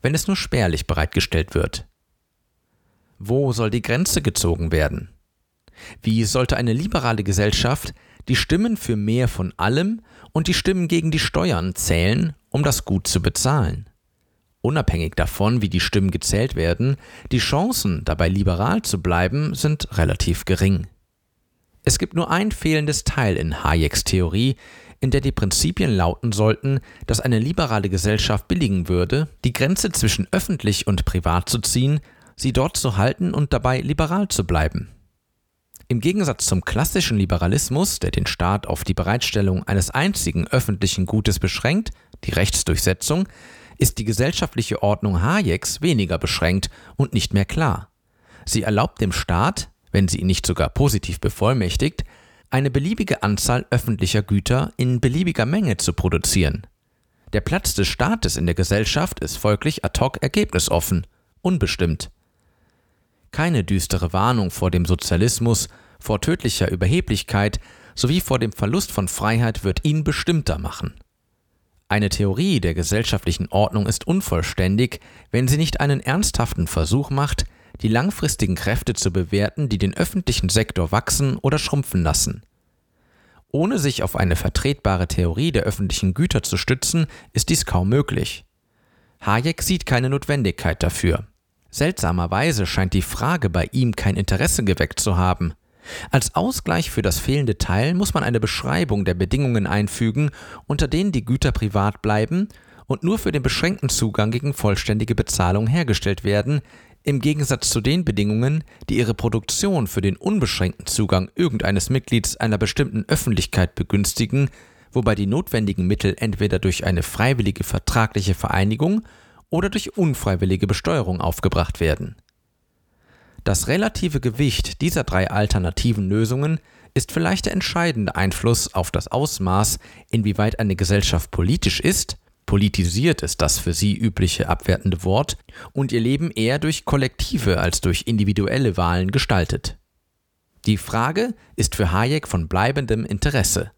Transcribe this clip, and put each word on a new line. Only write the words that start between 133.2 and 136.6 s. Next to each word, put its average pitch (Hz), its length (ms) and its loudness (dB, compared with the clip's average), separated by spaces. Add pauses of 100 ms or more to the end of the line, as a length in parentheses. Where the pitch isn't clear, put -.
ist - 180 -4
das 76 180 2
für - 140 -2
sie 101 240 0
übliche 95 540 0
abwertende 87 520 0
Wort, 98 360 0 (340)
und 135 200 -2
ihr 117 80 0
Leben 139 300 0
eher 117 280 0
durch 151 260 -2